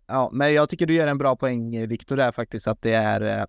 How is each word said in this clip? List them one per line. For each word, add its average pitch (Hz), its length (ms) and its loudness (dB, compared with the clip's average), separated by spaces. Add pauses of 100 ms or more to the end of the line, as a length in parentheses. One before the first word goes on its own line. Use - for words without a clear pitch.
ja, 131 260 0
men 143 200 2
jag 151 160 4
tycker 170 160 -2
du 160 80 2
gör 160 140 2
en 143 100 0
bra 135 180 2
poäng, 117 520 -4
Viktor, 117 300 -4
där 127 140 2
faktiskt, - 360 -8
att 113 140 -4
det 113 120 0
är, 107 460 0
eh, 104 100 -2